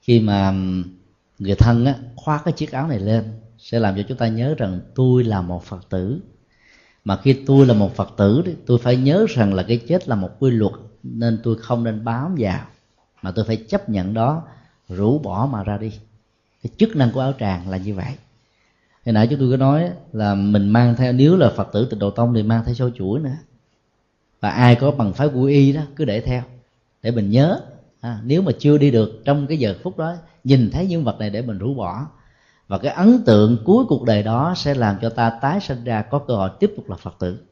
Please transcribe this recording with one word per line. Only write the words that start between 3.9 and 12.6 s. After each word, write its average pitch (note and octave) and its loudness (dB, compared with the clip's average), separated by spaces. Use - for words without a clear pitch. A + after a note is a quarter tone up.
cho G2+ -4
chúng C3 -10
ta A#2 -2
nhớ A#2 -2
rằng F#2 -4
tôi B2+ 4
là G#2 0
một F2 -8
Phật F#2 -16
tử. G2 -6
Mà G2 -2
khi C3+ 2
tôi C3+ 6
là A#2+ 6
một G2+ 0
Phật - -6
tử G#2+ 4
thì F3 -6
tôi B2 2
phải B2 0
nhớ D3 2
rằng G2+ 0
là F#2 -2
cái A2+ -2
chết F3+ -2
là A#2+ -2
một F#2 -6
quy C3+ 2
luật, G#2+ 0
nên A#2 -4
tôi A2+ -2
không A#2+ -4
nên A2 -6
bám B2+ -6
vào, G2 -4